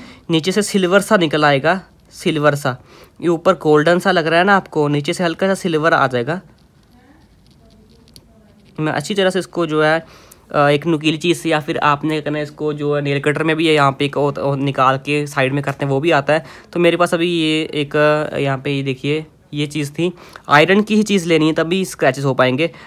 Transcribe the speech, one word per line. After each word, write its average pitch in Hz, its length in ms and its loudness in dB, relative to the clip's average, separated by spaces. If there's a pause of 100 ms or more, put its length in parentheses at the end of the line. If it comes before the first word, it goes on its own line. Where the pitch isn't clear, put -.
(300)
नीचे 165 220 0
से 208 100 0
सिल्वर 196 400 2
सा 208 160 2
निकल 156 280 2
आएगा, 147 360 2 (300)
सिल्वर 151 440 2
सा, 135 260 -4 (400)
ये 160 60 -4
ऊपर 175 260 2
गोल्डन 151 460 4
सा 190 120 0
लग 170 160 0
रहा 165 120 2
है 180 60 4
ना 202 100 4
आपको, 165 320 0
नीचे 147 260 -2
से 185 100 -4
हल्का 170 240 -2
सा 196 60 0
सिल्वर 165 400 0
आ 139 140 4
जाएगा। 127 340 -4 (2500)
मैं 156 140 -2
अच्छी 151 220 -6
तरह 190 140 2
से 185 100 -2
इसको, 175 260 -4
जो 156 180 0
है, 160 220 2 (460)
अ, 143 180 2
एक 147 160 0
नुकीली 156 320 0
चीज़ 160 200 -2
से, 160 120 -6
या 156 100 0
फिर 151 180 -6
आपने 147 440 -2
करना 147 160 -6
है 151 60 -6
इसको, 147 300 -6
जो 147 220 -4
है, 147 60 -2
नेल 143 180 -2
कटर 147 240 0
में 160 120 0
भी 160 120 0
है, 156 60 4
यहाँ 143 180 4
पे 135 140 -2
एक 143 120 -6
और, 143 220 0
और 139 180 -2
निकाल 135 400 0
के 147 300 -4
साइड 135 260 -2
में 143 100 -2
करते 143 220 -6
हैं, 139 40 -2
वो 135 100 0
भी 165 120 0
आता 143 220 2
है। 156 100 0 (300)
तो 175 60 -2
मेरे 170 180 4
पास 170 160 0
अभी 170 140 0
ये 160 360 0 (100)
एक, 147 220 -4
अ, 151 420 0
यहाँ 139 200 -2
पे 139 140 -6
ये 139 120 -2
देखिए, 139 420 -4 (280)
ये 147 140 -2
चीज़ 147 240 -6
थी, 175 220 -2 (360)
आयरन 165 320 6
की 214 140 -2
ही 214 80 4
चीज़ 196 240 0
लेनी 160 200 2
है, 160 60 2
तभी 165 320 -2
स्क्रैचेस 139 400 -2
हो 135 80 0
पाएंगे। 127 380 0 (160)